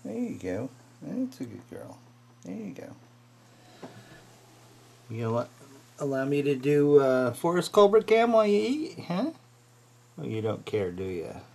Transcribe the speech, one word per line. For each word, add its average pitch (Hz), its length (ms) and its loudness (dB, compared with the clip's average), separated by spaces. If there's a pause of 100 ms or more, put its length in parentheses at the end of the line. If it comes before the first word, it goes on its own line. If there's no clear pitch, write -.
There 220 140 -10
you 233 200 -8
go. 92 320 -6 (320)
That's 247 380 -8
a 127 60 -8
good 104 260 -18
girl. - 260 -16 (460)
There 90 120 -12
you 214 180 -12
go. - 220 -18 (2250)
You 113 200 -6
gonna 120 180 -2 (520)
allow 135 260 -4
me 143 160 0
to 139 140 0
do, 143 440 6
uh, 127 340 4
Forrest 170 380 -2
Colbert 208 340 6
cam 226 280 4
while 220 120 6
you 208 140 4
eat, 285 480 -4
huh? 214 240 -2 (880)
Oh, 156 40 -10
you 110 180 -6
don't 107 240 -6
care, 98 260 -4
do 90 120 -10
ya? 87 300 -8 (220)